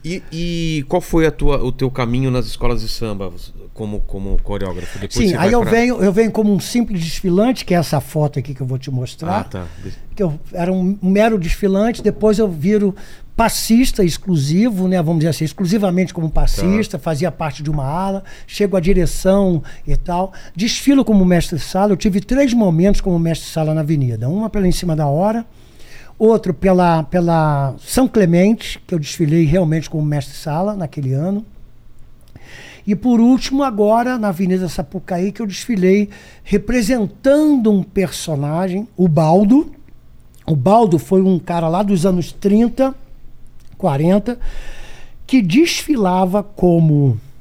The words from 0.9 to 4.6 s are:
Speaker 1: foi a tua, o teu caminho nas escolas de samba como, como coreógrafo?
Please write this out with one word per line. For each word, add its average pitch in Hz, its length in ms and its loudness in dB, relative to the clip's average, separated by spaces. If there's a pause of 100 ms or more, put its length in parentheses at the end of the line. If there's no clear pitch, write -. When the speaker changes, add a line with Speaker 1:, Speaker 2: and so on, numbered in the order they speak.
Speaker 1:
foi 165 260 0
a 156 60 2
tua, 143 320 2
o 127 80 0
teu 131 180 -2
caminho 127 400 -2
nas 123 180 0
escolas 120 340 0
de 110 80 -4
samba 101 420 -6 (420)
como, 104 280 -6
como 95 420 0
coreógrafo? 95 560 -6